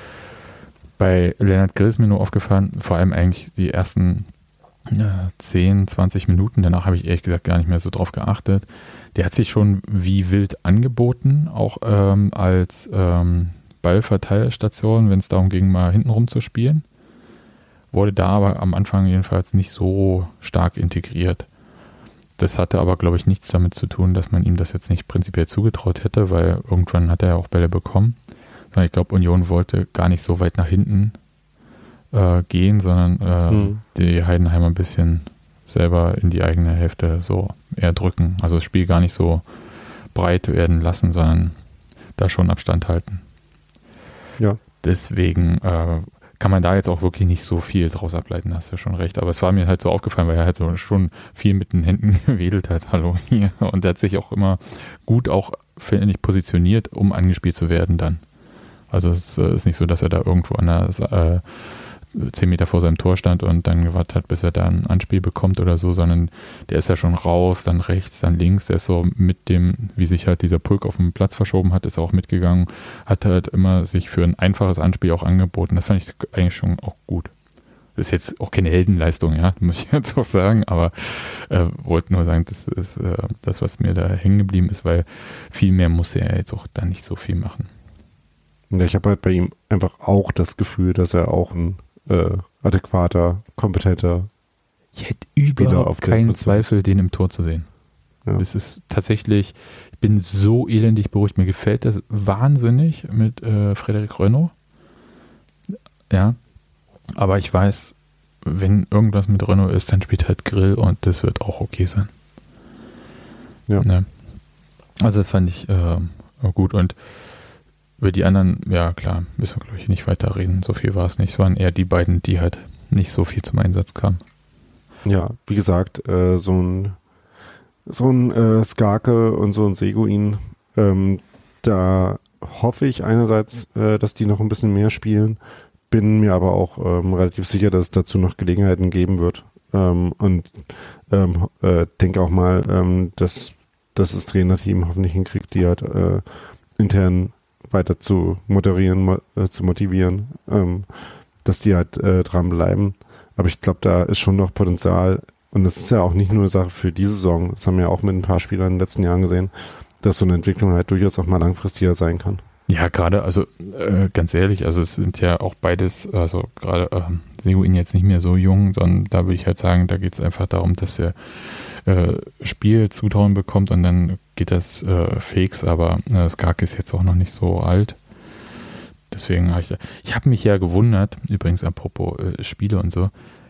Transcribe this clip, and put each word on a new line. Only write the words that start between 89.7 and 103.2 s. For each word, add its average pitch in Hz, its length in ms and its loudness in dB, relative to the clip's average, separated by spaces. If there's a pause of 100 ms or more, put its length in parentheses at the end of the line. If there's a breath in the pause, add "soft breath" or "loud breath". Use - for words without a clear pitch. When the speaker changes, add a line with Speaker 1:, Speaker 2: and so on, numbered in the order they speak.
Speaker 2:
auch 98 320 0
das - 240 -2
Gefühl, 90 340 -2
dass 90 220 0
er 85 160 2
auch 87 240 0
ein, 85 220 -4 (340)
äh, 87 220 0 (320)
adäquater, 90 800 0 (120)
kompetenter 90 680 0 (680)
Speaker 1:
Ich - 160 -14
hätte - 180 -10 (100)
Speaker 2:
Spieler 135 340 2
Speaker 1:
überhaupt 87 180 2
Speaker 2:
auf 85 100 -4
der - 100 -4
Speaker 1:
keinen 113 180 4
Speaker 2:
Position. 101 260 0
Speaker 1:
Zweifel, 104 300 2
den 98 140 2
im 92 140 2
Tor 92 180 -2
zu - 140 -6
sehen. 82 220 -4 (600)
Speaker 2:
Ja. 95 140 -2
Speaker 1:
Das 95 160 -4
ist - 340 -10
tatsächlich, 104 640 -2 (380 loud breath)
ich - 80 -20
bin 107 180 4
so 98 500 0
elendig 110 440 2
beruhigt. 104 260 0
Mir 92 80 4
gefällt 104 400 -2
das 104 240 -2
wahnsinnig 120 1000 0
mit, 110 320 0